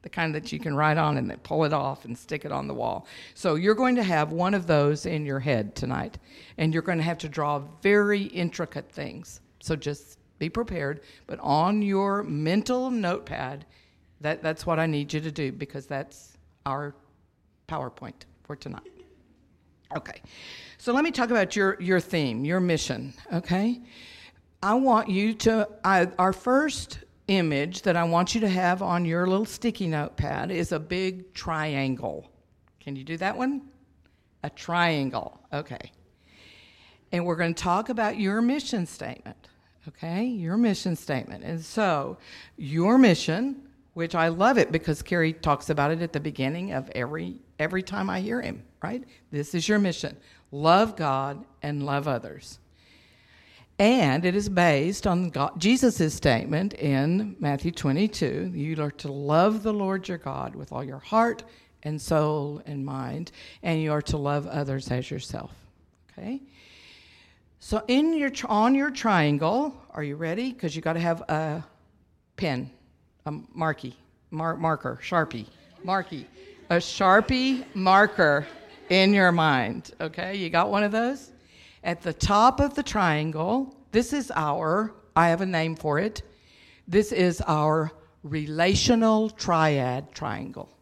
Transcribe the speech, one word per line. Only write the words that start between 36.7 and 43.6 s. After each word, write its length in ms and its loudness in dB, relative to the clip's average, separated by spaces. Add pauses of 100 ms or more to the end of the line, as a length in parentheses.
And 120 -2
we're 120 -2
gonna 180 0
talk 340 -2
about 300 -2
your 240 0
mission 440 -2
statement, 600 -14 (380)
okay? 380 -6
Your 320 -4
mission 400 0
statement. 480 -8
And 200 -6
so, 540 -2 (380)
your 420 2
mission, 720 4 (260)